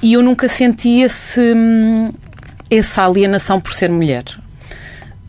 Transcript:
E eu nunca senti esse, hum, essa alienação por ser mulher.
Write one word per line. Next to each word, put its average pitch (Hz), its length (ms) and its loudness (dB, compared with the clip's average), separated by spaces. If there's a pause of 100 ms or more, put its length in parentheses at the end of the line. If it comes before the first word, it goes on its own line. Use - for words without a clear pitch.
E 226 100 2
eu 240 100 4
nunca 247 280 2
senti 240 500 0
esse, - 400 0 (160)
hum, 220 560 2 (580)
essa 214 360 2
alienação 196 560 0
por - 100 -8
ser 175 180 -2
mulher. 151 360 -2 (1040)